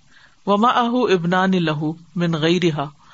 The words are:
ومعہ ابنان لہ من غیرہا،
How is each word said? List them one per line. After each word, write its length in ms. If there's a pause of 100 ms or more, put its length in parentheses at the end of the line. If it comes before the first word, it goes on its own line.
(480)
ومعہ 440 (200)
ابنان 520
لہ 280 (240)
من 220
غیرہا، 480 (280)